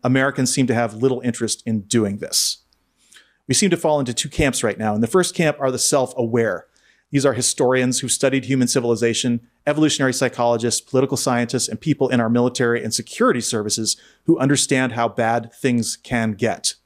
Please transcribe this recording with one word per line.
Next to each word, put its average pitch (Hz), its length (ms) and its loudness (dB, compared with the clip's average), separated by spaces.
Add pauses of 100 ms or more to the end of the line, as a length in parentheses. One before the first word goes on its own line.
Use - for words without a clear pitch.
Americans 131 500 0
seem 131 140 0
to 123 60 2
have 113 220 0
little 123 260 0
interest 117 440 -4
in 110 180 -2
doing 104 340 0
this. - 400 -4 (880)
We 135 60 0
seem 190 180 2
to 165 60 2
fall 151 220 2
into 123 140 -2
two 135 160 -6
camps 139 340 0
right 107 140 0
now. 107 180 -2
In 107 60 0
the 117 60 2
first 185 280 0
camp 156 240 0
are 135 100 0
the 123 100 -2
self-aware. 117 840 0 (460)
These 139 140 2
are 135 80 4
historians 127 680 0
who've 120 120 -4
studied 131 340 0
human 127 240 2
civilization, 117 720 0 (260)
evolutionary 147 460 2
psychologists, 120 680 0
political 131 380 0
scientists, 120 500 -2
and - 140 -10
people 139 260 0
in 123 140 2
our 113 80 2
military 120 540 2
and 113 100 -6
security - 480 0
services 107 560 -4 (280)
who 165 140 4
understand 131 540 2
how 117 160 0
bad 117 440 -2
things 120 440 -2
can 113 360 -4
get. 104 420 -4 (100)